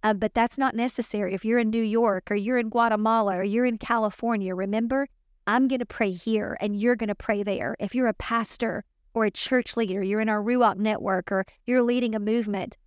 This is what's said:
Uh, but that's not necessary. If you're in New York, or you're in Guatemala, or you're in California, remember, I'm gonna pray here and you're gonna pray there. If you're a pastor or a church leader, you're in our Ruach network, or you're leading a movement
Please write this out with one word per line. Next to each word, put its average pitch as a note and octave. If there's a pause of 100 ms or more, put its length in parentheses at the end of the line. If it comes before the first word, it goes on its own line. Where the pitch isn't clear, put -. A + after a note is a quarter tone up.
Uh, G#3+
but G#3
that's A#3
not C4+
necessary. A3
If F#3+
you're A#3
in A3
New A3+
York, G#3+
or G#3
you're A3+
in A3
Guatemala, A3
or F#3+
you're G#3+
in A#3+
California, G#3+
remember, A3+ (400)
I'm B3
gonna B3
pray G#3
here G#3
and G#3
you're A#3+
gonna G#3
pray G#3
there. G3
If G3
you're B3+
a A3
pastor A3+ (280)
or A3+
a G3+
church -
leader, G3+
you're G3
in A3
our G#3
Ruach A#3
network, G3
or F#3+ (200)
you're B3
leading A#3+
a G#3+
movement G#3